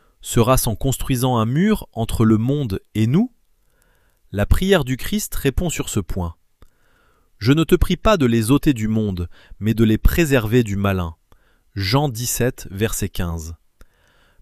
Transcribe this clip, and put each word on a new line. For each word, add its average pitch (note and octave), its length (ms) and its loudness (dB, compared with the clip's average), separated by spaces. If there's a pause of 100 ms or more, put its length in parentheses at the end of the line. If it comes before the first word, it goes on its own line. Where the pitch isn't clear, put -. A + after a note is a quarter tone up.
(220)
Sera-ce A#2+ 460 2
en A2+ 80 -2
construisant B2+ 640 -2
un A2 80 2
mur F3+ 480 -2
entre A2+ 320 0
le A2 120 4
monde B2 440 -2 (120)
et A2 140 0
nous ? F#3+ 240 2 (1000)
La G2+ 140 -2
prière F#3 380 2
du B2+ 140 -4
Christ - 360 -6
répond D#3+ 360 -2
sur - 180 -6
ce G#2 140 -4
point. « F2 340 -6 (1040)
Je A#2 160 2
ne D#3+ 100 2
te F3 120 2
prie F3+ 200 2
pas G#3+ 220 2
de C3+ 80 2
les A#2 260 2
ôter C#3+ 220 2
du A2 160 -4
monde, G2+ 400 -2 (320)
mais A2 120 0
de A2+ 120 2
les A2 120 2
préserver B2+ 640 2
du G2+ 140 -2
malin. » F#2+ 400 -2 (580)
Jean A#2+ 360 -2
dix-sept, A#2+ 600 -6
verset G2+ 380 -4
quinze. E2 480 -6 (880)